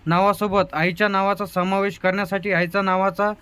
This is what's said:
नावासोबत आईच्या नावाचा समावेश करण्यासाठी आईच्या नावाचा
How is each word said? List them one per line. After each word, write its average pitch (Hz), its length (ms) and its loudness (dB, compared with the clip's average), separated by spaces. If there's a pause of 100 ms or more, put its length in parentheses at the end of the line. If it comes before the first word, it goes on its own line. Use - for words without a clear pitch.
नावासोबत 196 680 2
आईच्या 175 340 0
नावाचा 196 380 0
समावेश 190 520 -2
करण्यासाठी 190 540 -2
आईच्या 180 300 0
नावाचा 190 600 0